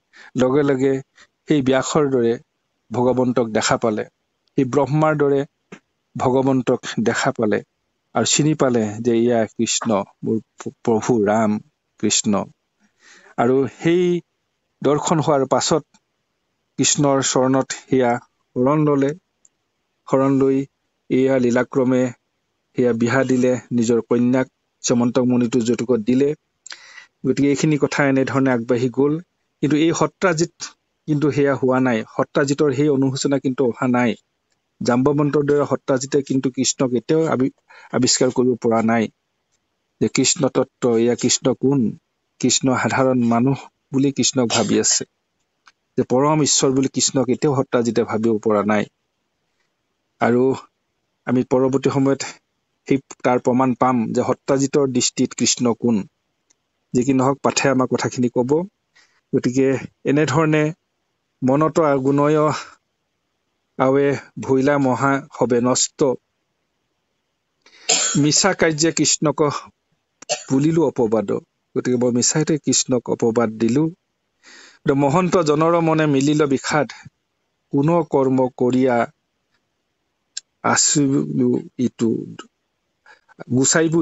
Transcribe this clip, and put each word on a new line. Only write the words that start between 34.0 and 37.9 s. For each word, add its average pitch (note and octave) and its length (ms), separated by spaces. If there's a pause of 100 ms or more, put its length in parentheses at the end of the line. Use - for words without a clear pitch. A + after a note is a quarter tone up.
জাম্বৱন্তৰ C#3+ 600
দৰে C#3+ 240
সত্ৰাজিতে C3+ 560
কিন্তু C3+ 280
কৃষ্ণক B2+ 420
এতিয়াও D#3 340
আবি-, C3 300 (360)